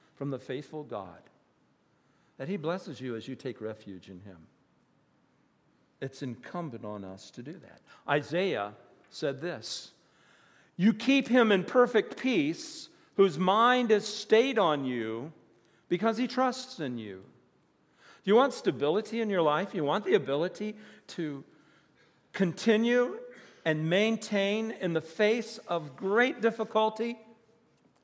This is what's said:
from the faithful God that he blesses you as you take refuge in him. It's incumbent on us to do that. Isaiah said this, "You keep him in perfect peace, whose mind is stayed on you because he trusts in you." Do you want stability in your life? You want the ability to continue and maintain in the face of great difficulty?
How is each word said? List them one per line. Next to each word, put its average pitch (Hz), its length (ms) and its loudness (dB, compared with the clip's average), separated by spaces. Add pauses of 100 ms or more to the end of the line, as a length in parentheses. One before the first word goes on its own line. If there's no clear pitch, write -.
(140)
from 143 160 -6
the 131 80 -4
faithful 147 460 -10
God 92 380 -12 (1120)
that 135 120 -8
he 196 80 -4
blesses 160 440 -6
you 123 160 -6
as 110 120 -10
you 131 80 -8
take 123 240 -10
refuge 104 480 -10
in 92 120 -16
him. 95 180 -18 (1600)
It's 135 220 -10
incumbent 123 600 -10
on 104 200 -10
us 95 280 -16
to 120 100 -16
do 143 100 -14
that. - 280 -20 (280)
Isaiah 143 640 -2 (360)
said 139 300 -4
this, 147 520 -10 (840)
"You 202 160 4
keep 269 360 2
him 226 240 6
in 185 120 4
perfect 247 520 4
peace, 170 720 -2 (280)
whose 185 220 4
mind 226 540 4
is 208 140 4
stayed 226 520 4
on 151 260 4
you 120 480 -4 (560)
because 196 280 0
he 247 100 0
trusts 247 540 -2
in 127 180 -4
you." 98 240 -10 (1000)
Do 190 60 2
you 208 40 8
want 254 200 6
stability 175 680 0
in 220 100 -2
your 180 120 2
life? 160 320 0
You 160 100 -2
want 180 200 0
the 370 100 2
ability 175 640 -2 (320)
to 147 360 -8 (880)
continue 233 880 2 (440)
and 156 240 0
maintain 214 840 0
in 175 220 -4
the 160 60 0
face 220 580 0
of 151 360 -6
great 214 460 0
difficulty? 220 800 0 (840)